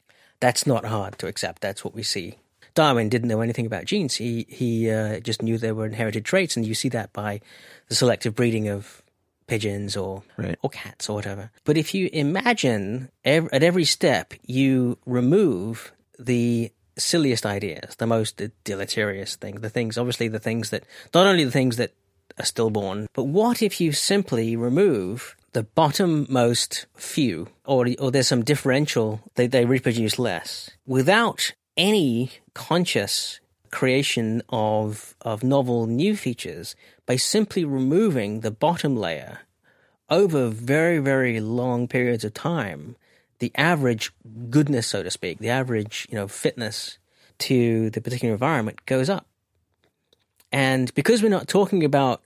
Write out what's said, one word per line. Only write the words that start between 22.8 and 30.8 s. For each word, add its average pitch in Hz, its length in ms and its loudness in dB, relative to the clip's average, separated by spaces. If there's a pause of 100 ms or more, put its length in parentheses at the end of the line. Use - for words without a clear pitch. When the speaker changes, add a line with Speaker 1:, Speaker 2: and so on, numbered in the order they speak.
Speaker 1:
but 135 120 -4
what 214 360 2
if 208 200 0
you 165 120 2
simply 135 640 0
remove 123 800 0 (160)
the 113 120 -2
bottommost 143 1200 2 (100)
few, 95 520 -2 (180)
or, 127 200 4 (120)
or 135 120 0
there's 127 180 2
some 123 140 2
differential, 127 800 0 (140)
they, 123 120 4
they 120 200 4
reproduce 120 520 0
less, 98 520 -6 (160)